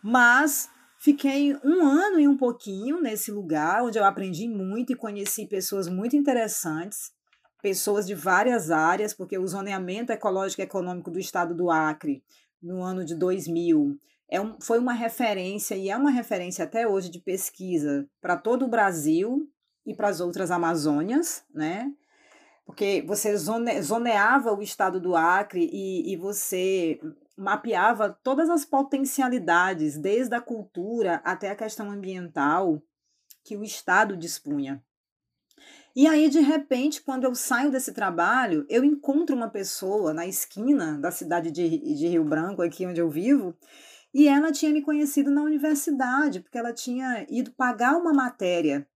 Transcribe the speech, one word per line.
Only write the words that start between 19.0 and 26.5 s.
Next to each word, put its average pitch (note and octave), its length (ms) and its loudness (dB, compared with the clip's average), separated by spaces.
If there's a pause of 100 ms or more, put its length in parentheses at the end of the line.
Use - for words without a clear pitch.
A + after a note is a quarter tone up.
e G#3+ 100 -10
pras F#3+ 260 0
outras F3 300 -4
Amazônias, E3+ 920 0 (100)
né? F#3 380 -4 (720)
Porque G3 440 -2
você G#3 280 -2
zone-, A3 460 -2
zoneava A3+ 720 2
o G3 80 -4
estado F#3 400 -2
do F3+ 140 0
Acre F3+ 580 2
e, F#3+ 400 -4
e - 20 -4
você F#3 840 -2 (360)